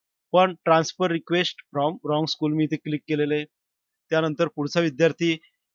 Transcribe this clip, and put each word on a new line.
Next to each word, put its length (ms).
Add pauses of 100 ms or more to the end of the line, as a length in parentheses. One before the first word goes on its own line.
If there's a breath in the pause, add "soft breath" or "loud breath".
(320)
पण 220 (140)
transfer 420
request 440 (220)
from 100
wrong 360
school 340
मी 80
इथे 120
क्लिक 320
केलेलं 260
आहे. 100 (680)
त्यानंतर 360
पुढचा 340
विद्यार्थी 580 (360 soft breath)